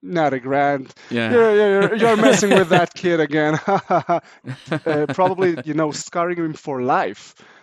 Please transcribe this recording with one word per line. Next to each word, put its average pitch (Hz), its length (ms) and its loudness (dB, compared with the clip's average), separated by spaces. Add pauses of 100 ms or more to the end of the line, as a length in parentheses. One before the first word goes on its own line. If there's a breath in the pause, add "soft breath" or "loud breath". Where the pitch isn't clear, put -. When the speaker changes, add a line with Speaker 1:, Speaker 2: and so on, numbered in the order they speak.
Speaker 1:
naughty 156 380 -2
Grant. 139 540 -2 (160 loud breath)
Speaker 2:
Yeah. 226 220 -2
Speaker 1:
You're, 226 240 4
you're, 196 400 2
you're 226 220 4
messing 208 340 2
with 185 180 2
that 175 240 2
Speaker 2:
<laughs> - 80 -16
Speaker 1:
kid 170 180 0
again." 151 460 0
<laughs> - 20 -4 (1200 loud breath)
Uh, 151 220 0
probably, 180 580 0
you 151 80 -6
know, 151 180 0
scarring 175 460 -6
him 160 160 -4
for 135 280 -8
life. 143 540 -2 (260 loud breath)